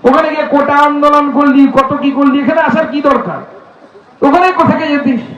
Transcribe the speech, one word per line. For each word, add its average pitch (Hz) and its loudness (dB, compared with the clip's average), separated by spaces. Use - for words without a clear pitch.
ওখানে 311 2
গিয়ে 311 -4
কোটা 285 0
আন্দোলন 294 2
করলি, 277 4
কত 269 0
কি 277 -2
করলি, 277 2
এখানে 311 -2
আসার - 0
কি 294 -4
দরকার? 233 -4
ওখানে 349 2
কোথাকে 311 0
যেতিস? 247 -2